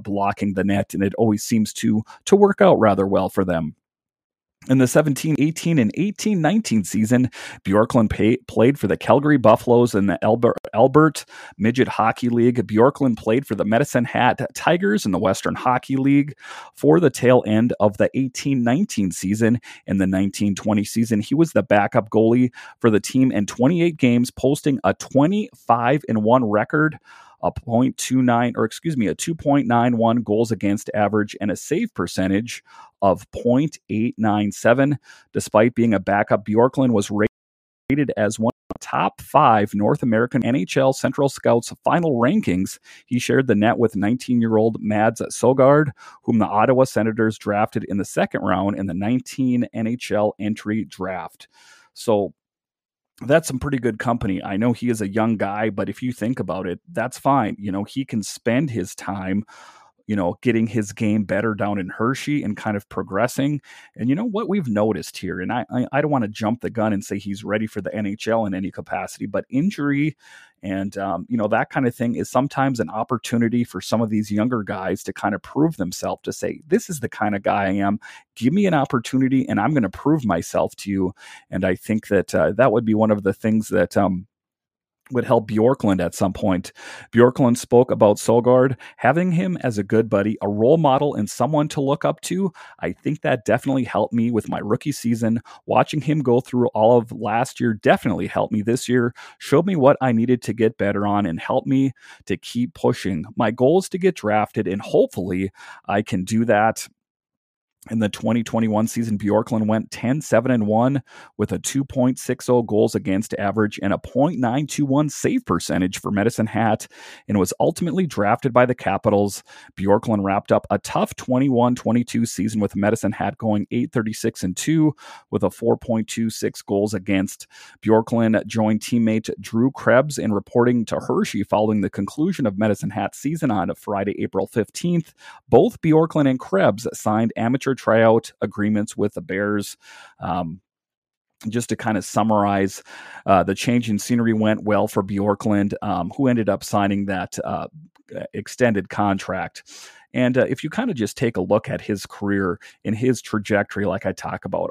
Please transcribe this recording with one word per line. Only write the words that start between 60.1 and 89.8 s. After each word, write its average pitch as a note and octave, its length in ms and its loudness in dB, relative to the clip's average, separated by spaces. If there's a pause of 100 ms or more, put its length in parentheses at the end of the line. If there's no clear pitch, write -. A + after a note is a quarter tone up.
know, F2+ 260 -2
getting A2+ 240 2
his G#2+ 260 -4
game G#2+ 300 0
better G#2 320 -2
down G2+ 240 -4
in F#2 100 -6
Hershey C3 540 -4
and G#2 140 -6
kind G#2+ 200 -4
of G2+ 120 -10
progressing. A#2+ 720 -2 (340)
And A2+ 140 -4
you C#3 80 2
know G#3+ 80 -4
what G#3 240 -4
we've F#3 180 -2
noticed G#2+ 520 -2
here, F2+ 220 -6
and F#2+ 120 -6
I, A#2+ 180 -4
I, B2 220 -2
I C3+ 80 0
don't D3+ 100 -2
wanna B2 160 0
jump G#2+ 360 -4
the G2+ 80 -6
gun G#2+ 220 -2
and G2+ 120 -4
say G2+ 140 -6
he's G2+ 260 -8
ready G#2+ 240 -2
for - 120 -10
the F2+ 140 -8
N G#2 120 -6
H G2+ 200 -8
L A2+ 180 0
in F#2+ 100 -4
any G2 180 -6
capacity, - 540 -10
but G2+ 240 -4
injury C#3+ 640 -2 (480)
and, G2 320 -4
um, G2 320 -4
you A#2+ 80 -2
know, G#2+ 120 0
that A#2 220 0
kind C3+ 180 -2
of A#2+ 60 -2
thing A#2+ 200 -4
is - 160 -6
sometimes C3+ 480 0
an A2+ 100 -4
opportunity A#2 760 -2
for F#2 160 -8
some A2+ 200 -2
of A2+ 100 -2
these G#2 200 -2
younger A2 320 0
guys F#2+ 400 -6
to G2 100 -8
kind G#2 220 -4
of F2+ 80 -8
prove D#3 340 -2
themselves, F2+ 460 -6
to - 100 -6
say, - 360 -8
"This G3+ 200 0
is D#3 120 -8
the - 80 -6
kind G#2+ 260 -2
of G2 80 -4
guy G2 220 0
I F#2+ 80 0
am. G2+ 260 0 (380)
Give B2 160 0
me G3+ 140 2
an F3 80 2
opportunity C3 760 0
and G#2 120 0
I'm C3+ 140 2
gonna G#2+ 160 0
prove C#3+ 340 0
myself E2+ 520 -2
to - 140 -8
you." F#2 240 -2 (360)
And F#2 140 -4
I F#2 100 0
think G#2+ 340 -4
that, G2 240 0
uh, F2 200 2
that A#2+ 180 4
would A2+ 140 0
be A2 100 0
one A2 160 2
of G#2 140 0
the G2 80 2
things A2 380 -2
that, F#2 260 0
um, F#2+ 320 0 (800)
would B2 140 -2
help A#2 260 2
Bjorklund G#2+ 500 2
at E2+ 140 -2
some F#2+ 180 -2
point. F#2 400 -2 (380)
Bjorklund B2 480 4
spoke B2 320 4
about G#2+ 260 4
Sogard, B2 600 2 (200)
having E3+ 360 0
him F3+ 260 -2
as A#2+ 180 -4
a G#2 60 0